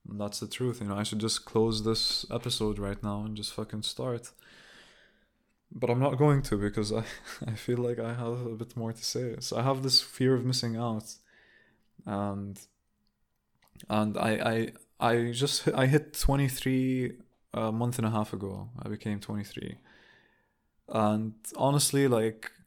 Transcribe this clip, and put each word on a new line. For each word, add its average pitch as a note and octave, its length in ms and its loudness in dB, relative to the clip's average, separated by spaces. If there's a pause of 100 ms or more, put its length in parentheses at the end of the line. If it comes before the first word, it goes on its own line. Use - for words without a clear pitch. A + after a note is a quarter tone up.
And G2+ 120 -8
that's G2+ 180 -4
the G#2+ 80 -6
truth, B2 340 -4
you G2+ 60 -4
know, G2+ 100 -2
I G#2 60 0
should G#2+ 160 -2
just G#2+ 260 -2
close A2 380 2
this - 480 0
episode A2+ 460 -2
right G2+ 240 -4
now G#2 240 -2
and G#2+ 100 -6
just G#2 180 -8
fucking G#2+ 300 -6
start. B2 480 -4 (1400)
But A#2+ 180 0
I'm A#2+ 100 2
not C3 180 2
going C#3+ 260 6
to - 140 0
because G#2 360 0
I, A2 100 0 (220)
<laughs> - 220 -10
I A#2 40 0
feel A#2+ 260 -2
like A#2+ 220 -2
I A#2 140 -4
have A#2+ 320 -4
a A2+ 100 -6
bit A2 220 -10
more A2+ 160 -4
to - 100 -14
say. B2 360 -4
So B2 180 -4
I A#2 60 2
have C3+ 200 2
this C3 180 4
fear B2+ 340 4
of A#2+ 100 0
missing B2 320 0
out. A2+ 380 -4 (880)
And, G2+ 540 -4 (1300)
and G#2+ 280 2
I, A2+ 540 2 (280)
I, A#2+ 120 4
I A#2+ 200 2
just, C3 380 0
I C3 180 4
hit D3 260 4
twenty-three C3 1000 2 (400)
a A2 180 0
month A#2+ 260 0
and A2+ 100 2
a A2 40 2
half G#2+ 220 0
ago. G2 360 -6 (120)
I - 80 -8
became G#2 300 -4
twenty-three. - 560 -8 (1120)
And G#2+ 460 2 (240)
honestly, C#3 500 4
like, A2 440 2 (160)